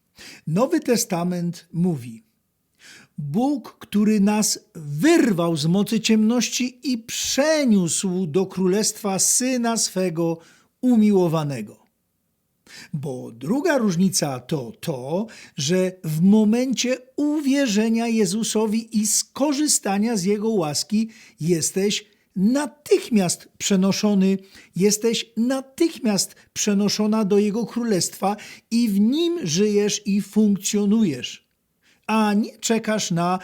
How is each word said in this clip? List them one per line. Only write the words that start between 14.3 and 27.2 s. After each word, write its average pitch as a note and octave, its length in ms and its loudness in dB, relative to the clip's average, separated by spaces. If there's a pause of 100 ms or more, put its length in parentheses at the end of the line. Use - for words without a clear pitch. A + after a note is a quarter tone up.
to B2+ 400 -6
to, D#3 480 -6 (300)
że F3+ 340 0 (120)
w D#3 180 -4
momencie A3+ 760 4 (180)
uwierzenia C4+ 920 0
Jezusowi A3 920 0
i G#3+ 80 0
skorzystania A#3+ 1120 0
z E3+ 60 -4
Jego G#3 260 0
łaski G#3 600 -2 (300)
jesteś F3+ 640 -2 (300)
natychmiast A3 1200 0
przenoszony, F#3+ 800 2 (380)
jesteś G#3+ 500 0 (120)
natychmiast C4 1000 -2 (180)
przenoszona G#3+ 720 0